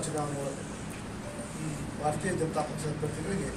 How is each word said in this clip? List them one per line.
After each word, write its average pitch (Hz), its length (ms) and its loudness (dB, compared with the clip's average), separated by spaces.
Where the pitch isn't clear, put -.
ಚುನಾವಣೆ 147 380 2
ಒಳಗೆ 135 200 -2
ಈ 156 60 0
ಭಾರತೀಯ 151 400 4
ಜನತಾ 160 300 2
ಪಕ್ಷದ 151 260 0
ಅಭ್ಯರ್ಥಿಗಳಿಗೆ 156 600 0